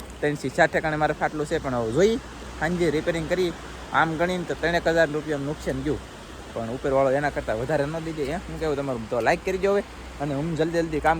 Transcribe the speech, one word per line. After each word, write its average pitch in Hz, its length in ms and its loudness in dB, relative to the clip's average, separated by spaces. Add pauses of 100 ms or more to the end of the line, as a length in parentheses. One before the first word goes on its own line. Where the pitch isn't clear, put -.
(200)
ત્રણથી 147 360 0
ચાર 160 120 8
ઠેકાણે 156 340 0
મારે 151 180 4
ફાટલું 151 260 0
છે. 156 180 0
પણ 131 160 -2
હવે 110 180 0
જોઈ 220 200 6 (400)
સાંજે 170 380 2
રિપેરિંગ 160 360 0
કરી, 180 200 2 (400)
આમ 151 260 4
ગણીને 180 300 0
તો 147 60 0
ત્રણેક 170 320 2 (100)
હજાર 165 160 6
રૂપિયાનું 147 380 -2
નુકસાન 151 360 -4
ગયું. 131 140 0 (520)
પણ 113 240 -4
ઉપરવાળો 135 420 4
એના 147 180 0
કરતાં 127 240 -2
વધારે 143 260 2
ન 156 100 -4 (100)
દીધે, 156 260 -4
હે? 170 120 -2
શું 156 160 -8
કહેવું 156 200 0
તમારું? 123 300 -4
તો 120 100 0
લાઈક 147 240 2
કરી 185 200 -2
દો 196 80 4
હવે, 202 100 2 (380)
અને 143 140 -2
હું 147 140 -2 (100)
જલ્દી 165 240 2
જલ્દી 156 240 -2
કામ 160 120 4